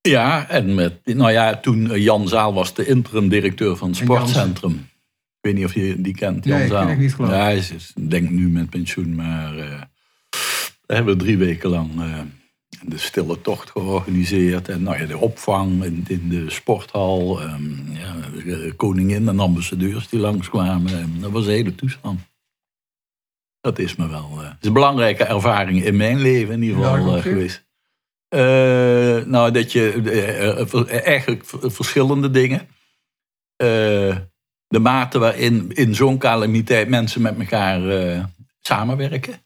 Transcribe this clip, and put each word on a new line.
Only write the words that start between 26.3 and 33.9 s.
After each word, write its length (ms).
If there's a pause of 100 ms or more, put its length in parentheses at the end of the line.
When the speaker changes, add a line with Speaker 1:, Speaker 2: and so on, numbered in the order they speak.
Speaker 1:
in 80
ieder 180
Speaker 2:
Ja, 140
Speaker 1:
geval, 100
Speaker 2:
dat 120
Speaker 1:
eh, 60
Speaker 2:
klopt. 140
Speaker 1:
geweest. 280 (640)
Eh, 1000
nou, 200
dat 220
je, 200
eh, 560 (120)
eh, 60
ver-, 220 (140)
eigenlijk 420
v-, 160
verschillende 680
dingen. 300 (960)
Eh, 600 (520)